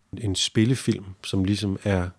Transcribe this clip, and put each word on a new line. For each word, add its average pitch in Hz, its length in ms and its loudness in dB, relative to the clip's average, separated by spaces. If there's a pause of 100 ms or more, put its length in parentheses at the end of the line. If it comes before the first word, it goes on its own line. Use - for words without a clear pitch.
(180)
en 98 160 -2
spillefilm, 113 680 2 (200)
som 98 200 0
ligesom 101 400 0
er 92 240 2 (100)